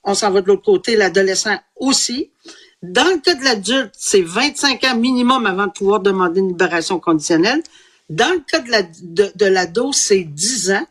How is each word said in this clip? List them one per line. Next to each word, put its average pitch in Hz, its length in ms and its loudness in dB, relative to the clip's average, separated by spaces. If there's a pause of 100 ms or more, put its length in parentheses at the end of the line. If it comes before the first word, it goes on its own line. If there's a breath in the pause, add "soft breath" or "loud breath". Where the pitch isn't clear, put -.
On 202 100 -2
s'en 202 160 0
va 196 100 4
de 180 60 -4
l'autre 196 160 2
côté, 208 340 2
l'adolescent 190 600 0 (180)
aussi. 262 540 -2 (520 loud breath)
Dans 180 220 0
le 349 160 2
cas 349 140 0
de 262 100 -6
l'adulte, 226 540 -2
c'est - 240 2
vingt-cinq 262 640 -2
ans 254 120 0
minimum 247 480 2
avant 196 220 -2
de 180 60 -6
pouvoir 202 280 0
demander 190 400 0
une 190 80 0
libération 170 500 -2
conditionnelle. 170 640 2 (460 soft breath)
Dans 226 220 0
le 370 100 0 (100)
cas 320 100 0
de 240 100 -14
la, 214 120 2
de, 180 520 -2
de 196 120 2
l'ado, 190 460 0
c'est 190 320 0
dix 175 460 -4
ans 220 200 0